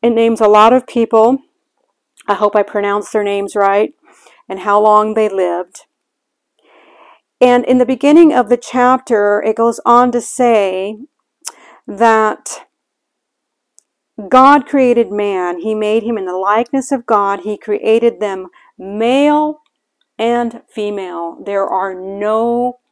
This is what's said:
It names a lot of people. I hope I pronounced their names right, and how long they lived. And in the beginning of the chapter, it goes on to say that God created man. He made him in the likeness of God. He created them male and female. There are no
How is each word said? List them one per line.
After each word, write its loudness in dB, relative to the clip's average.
It 0
names 0
a 4
lot 6
of 0
people. 2
I 0
hope 0
I 2
pronounced -4
their -2
names -6
right, 0
and -8
how 0
long 2
they 0
lived. -4
And 4
in 2
the 2
beginning 4
of 0
the 2
chapter, 0
it -2
goes -2
on 4
to -2
say -2
that 0
God 4
created 2
man. -4
He -4
made -2
him -4
in -6
the -6
likeness -2
of -4
God. 0
He -8
created 0
them -6
male -2
and -4
female. -10
There -4
are -4
no -4